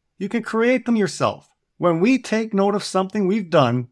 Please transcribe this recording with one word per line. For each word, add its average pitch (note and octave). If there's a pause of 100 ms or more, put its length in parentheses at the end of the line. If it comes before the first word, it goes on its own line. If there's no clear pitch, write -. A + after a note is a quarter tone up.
(160)
You G3
can A#3
create A#3+
them A#3
yourself. D3 (260)
When E3
we A#3+
take A3
note G3
of G#3
something F#3+
we've G3
done B2+